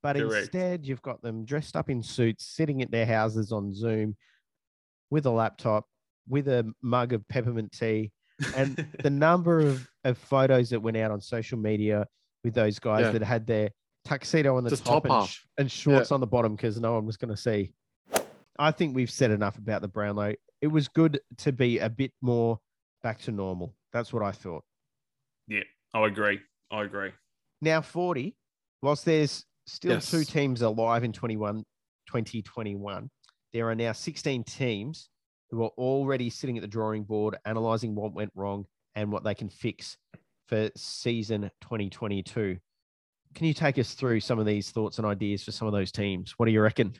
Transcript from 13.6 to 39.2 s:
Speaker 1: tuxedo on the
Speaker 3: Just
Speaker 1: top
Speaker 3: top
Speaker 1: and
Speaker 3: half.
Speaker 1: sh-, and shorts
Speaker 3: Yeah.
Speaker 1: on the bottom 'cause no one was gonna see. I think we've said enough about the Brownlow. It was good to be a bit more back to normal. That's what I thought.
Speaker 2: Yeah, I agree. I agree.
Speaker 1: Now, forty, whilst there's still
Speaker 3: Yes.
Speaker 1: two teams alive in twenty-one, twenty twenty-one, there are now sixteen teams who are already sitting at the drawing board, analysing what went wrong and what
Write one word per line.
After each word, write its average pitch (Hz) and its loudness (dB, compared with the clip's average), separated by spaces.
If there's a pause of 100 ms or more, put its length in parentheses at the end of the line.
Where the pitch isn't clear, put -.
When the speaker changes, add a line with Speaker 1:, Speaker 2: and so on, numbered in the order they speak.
Speaker 1:
tuxedo 139 2
on 127 0
the 117 0
Speaker 3:
Just 135 -2
Speaker 1:
top 127 4
Speaker 3:
top 151 4
Speaker 1:
and - 4
Speaker 3:
half. 104 4
Speaker 1:
sh-, - -14 (120)
and 135 2
shorts 139 4
Speaker 3:
Yeah. 143 4
Speaker 1:
on 135 2
the 127 0
bottom 113 2
'cause 113 -2
no 117 0
one 107 -2
was 110 -6
gonna 113 -6
see. 104 0 (840)
I 151 4
think 151 0
we've 123 2
said 127 4
enough 101 0
about 104 -4
the 101 -8
Brownlow. 104 -2 (260)
It 147 0
was 151 2
good 160 4 (180)
to 147 0
be 123 4
a 101 0
bit 127 -2
more 117 2 (460)
back 113 -4
to - -10
normal. 95 -6 (160)
That's 120 -4
what 113 -2
I 98 -2
thought. 87 -12 (840)
Speaker 2:
Yeah, 104 -2 (320)
I 110 4
agree. 101 0 (320)
I 107 -4
agree. 98 -6 (480)
Speaker 1:
Now, 160 2
forty, 170 -4 (460)
whilst 143 0
there's 156 2 (200)
still - -4
Speaker 3:
Yes. - -2
Speaker 1:
two 160 2
teams 139 0
alive 113 2
in 113 -2
twenty-one, 107 -4 (420)
twenty 113 -4
twenty-one, 101 -8 (420)
there 113 0
are 113 2
now 117 0
sixteen 139 -4
teams 123 -4 (420)
who 117 -2
are 113 -2
already 131 0
sitting 120 -6
at 95 -8
the 101 -8
drawing 107 -2
board, 107 0
analysing 113 0
what 104 -4
went 101 -6
wrong 98 -6 (300)
and 107 -2
what 101 -4